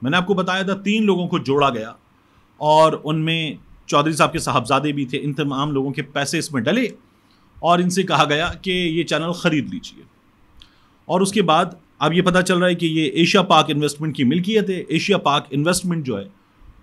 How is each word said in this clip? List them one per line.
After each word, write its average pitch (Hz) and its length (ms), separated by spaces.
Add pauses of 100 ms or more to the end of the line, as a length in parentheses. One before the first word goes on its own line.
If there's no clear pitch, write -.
मैंने 143 140
आपको 185 180
बताया 185 280
था 190 100
तीन 202 300
लोगों 180 240
को 170 120
जोड़ा 139 300
गया 117 260 (680)
और 151 340 (100)
उनमें 156 520 (320)
चौधरी 156 240
साहब 151 180
के 165 80
साहबजादे 139 540
भी 143 120
थे। 127 120
इन 143 160
तमाम 143 380
लोगों 135 200
के 139 100
पैसे 143 380
इसमें 139 240
डले 202 280 (640)
और 175 240
इनसे 180 220
कहा 160 220
गया 147 240 (140)
कि 185 80
ये 170 320
चैनल 160 300
ख़रीद 156 360
लीजिए। - 340 (1040)
और 180 140
उसके 196 200
बाद 170 360 (240)
अब 156 120
ये 180 80
पता 185 200
चल 180 180
रहा 180 80
है 180 80
कि 170 120
ये 160 180 (100)
एशिया 175 280
पाक 156 260
इन्वेस्टमेंट 147 460
की - 80
मिल्कियत 180 460
है। 185 220
एशिया 175 260
पाक 151 360
इन्वेस्टमेंट 165 520
जो 117 120
है 98 100 (540)